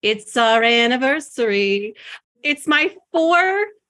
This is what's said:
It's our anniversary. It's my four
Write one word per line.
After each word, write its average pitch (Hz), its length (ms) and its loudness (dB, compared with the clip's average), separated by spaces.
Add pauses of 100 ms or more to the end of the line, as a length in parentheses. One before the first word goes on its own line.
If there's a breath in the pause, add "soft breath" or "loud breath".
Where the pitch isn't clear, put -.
It's 214 340 -4
our 226 280 2
anniversary. 233 1300 0 (460 loud breath)
It's 294 260 -4
my 302 280 0 (160)
four 359 560 2 (220)